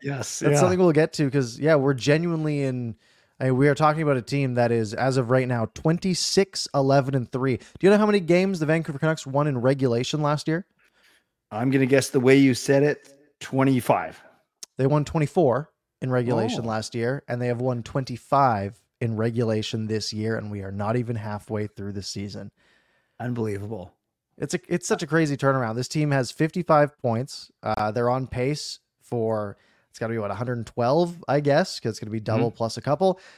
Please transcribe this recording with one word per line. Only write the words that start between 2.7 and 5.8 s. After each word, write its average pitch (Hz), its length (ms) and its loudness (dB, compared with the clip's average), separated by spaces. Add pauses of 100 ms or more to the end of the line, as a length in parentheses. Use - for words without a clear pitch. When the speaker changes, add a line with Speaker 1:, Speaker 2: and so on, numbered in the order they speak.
Speaker 2:
I 131 60 -2
mean, 131 120 2
we 139 100 4
are 143 80 4
talking 151 280 2
about 143 140 2
a 120 40 -2
team 135 320 -2
that 120 180 4
is, 113 220 0
as 127 240 0
of 120 140 0
right 127 160 4
now, 120 260 -2
twenty-six - 1000 0